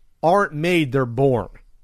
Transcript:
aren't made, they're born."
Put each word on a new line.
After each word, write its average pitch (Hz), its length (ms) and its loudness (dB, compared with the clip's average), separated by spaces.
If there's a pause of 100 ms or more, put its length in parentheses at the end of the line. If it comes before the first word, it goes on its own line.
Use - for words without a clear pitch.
(220)
aren't 185 320 2
made, 160 380 0
they're 135 120 0
born." 120 460 0 (340)